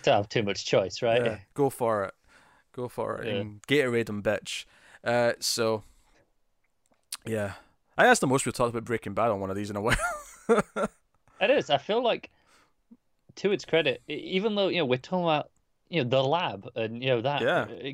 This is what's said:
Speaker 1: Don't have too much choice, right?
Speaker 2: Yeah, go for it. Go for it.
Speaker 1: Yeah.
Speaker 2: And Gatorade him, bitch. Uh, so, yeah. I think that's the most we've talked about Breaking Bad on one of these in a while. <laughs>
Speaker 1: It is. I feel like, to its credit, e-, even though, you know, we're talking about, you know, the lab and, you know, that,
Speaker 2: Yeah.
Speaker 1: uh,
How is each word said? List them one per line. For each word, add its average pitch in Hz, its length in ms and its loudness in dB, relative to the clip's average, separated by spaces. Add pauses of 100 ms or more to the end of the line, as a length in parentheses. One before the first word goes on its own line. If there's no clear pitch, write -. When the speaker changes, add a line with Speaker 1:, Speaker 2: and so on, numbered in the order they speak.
Speaker 1:
Don't 135 120 6
have 104 140 0
too 120 140 0
much 101 220 -4
choice, 98 360 2
right? 117 240 4
Speaker 2:
Yeah, 107 140 -4 (160)
go 143 140 2
for 110 360 0
it. 95 80 -8 (580)
Go 123 160 -8
for 110 340 -6
it. 113 60 -8
Speaker 1:
Yeah. 101 140 -2
Speaker 2:
And 104 220 -12
Gatorade 123 440 2
him, 104 160 -8
bitch. - 400 -2 (400)
Uh, 120 380 2
so, 110 420 0 (1400)
yeah. 104 280 -4 (440)
I 156 60 6
think 233 80 8
that's 226 80 6
the - 80 2
most 131 180 2
we've 117 100 -2
talked 120 160 0
about 113 140 -6
Breaking 110 280 -4
Bad 110 160 2
on 101 100 0
one 98 100 -4
of 95 60 -6
these 104 140 -6
in 101 60 -8
a 101 60 -2
while. 113 160 2 (500)
<laughs> 220 420 0 (520)
Speaker 1:
It 202 80 4
is. 262 200 0
I 143 80 4
feel 220 240 -2
like, 226 280 -2 (1040)
to 202 160 -2
its 170 140 -2
credit, 151 420 0
e-, 151 60 -8
even 190 420 -2
though, 196 140 0
you 156 80 -2
know, 165 80 2
we're 127 120 2
talking 180 280 -4
about, 151 240 0 (400)
you 165 120 0
know, 123 80 -2
the 135 140 4
lab 135 520 -2
and, 113 280 -6
you 131 60 0
know, 123 120 2
that, 135 200 -2
Speaker 2:
Yeah. 139 220 2
Speaker 1:
uh, 113 300 -10